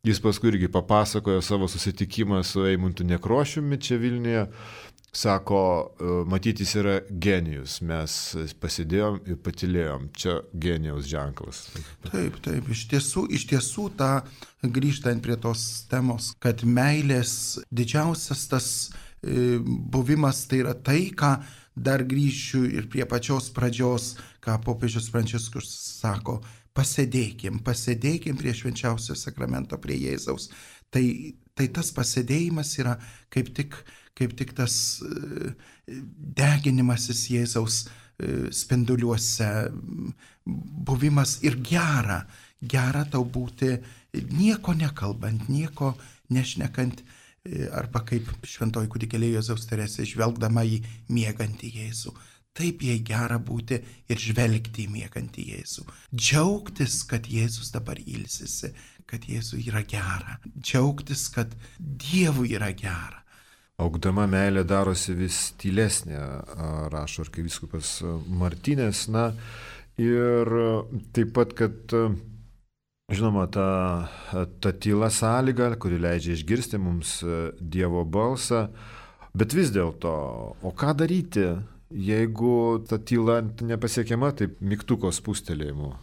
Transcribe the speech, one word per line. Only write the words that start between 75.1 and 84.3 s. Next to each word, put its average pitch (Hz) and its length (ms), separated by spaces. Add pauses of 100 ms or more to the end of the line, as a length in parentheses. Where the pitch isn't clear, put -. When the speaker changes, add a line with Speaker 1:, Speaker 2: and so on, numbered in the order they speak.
Speaker 1:
kuri 87 220
leidžia 85 340
išgirsti 101 460
mums, 87 400 (340)
Dievo 87 480
balsą. 113 640 (640)
Bet 110 240
vis 165 160
dėlto, 85 400 (480)
o 92 160
ką 143 240
daryti, 165 480 (400)
jeigu 113 960
ta 110 160
tyla 117 400 (240)
nepasiekiama 117 720